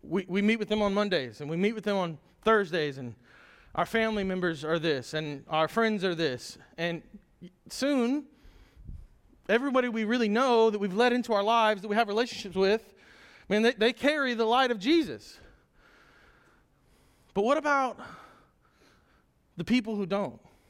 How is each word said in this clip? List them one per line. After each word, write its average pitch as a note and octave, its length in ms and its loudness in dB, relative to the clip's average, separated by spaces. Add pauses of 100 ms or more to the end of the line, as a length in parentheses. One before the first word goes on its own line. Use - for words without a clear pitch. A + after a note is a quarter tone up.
we, F3+ 260 -4
we F#3+ 140 0
meet A3 180 4
with G#3 80 -6
them G#3+ 140 2
on G3+ 120 2
Mondays, F3 460 -2
and D3 100 -8
we E3 60 -4
meet G3+ 180 2
with A3 80 -8
them G3+ 140 0
on E3+ 220 -4 (240)
Thursdays, E3+ 560 2
and A#2+ 180 -10 (580)
our - 120 0
family A3 360 -2
members F3+ 420 -2
are D#3+ 140 0
this, D3+ 360 -2
and D3+ 340 -6
our D#3+ 180 0
friends A3 380 0
are F3+ 100 0
this. D3 440 -4 (200)
And E3+ 240 -4 (680)
soon, C#4 560 0 (1200)
everybody B3 400 2
we A3+ 160 -2
really A3+ 240 2
know A3+ 420 4
that G#3 80 -4
we've G3 160 -4
let A#3+ 180 4
into B3 200 -2
our G3+ 100 2
lives, G#3+ 400 2
that G#3+ 60 -10
we G#3 80 0
have A3+ 100 2
relationships G#3 480 -4
with, F#3+ 400 0 (540)
man, G#3 140 2
they, A#3 100 4
they A3+ 200 2
carry C4+ 420 0
the A3+ 100 0
light B3 260 2
of A3+ 80 -2
Jesus. G3+ 600 0 (2000)
But G3+ 100 0
what C4+ 120 4
about C#4 420 -2 (1600)
the E3+ 80 -8
people A3 320 0
who G3+ 80 -2
don't? F3 340 -4 (320)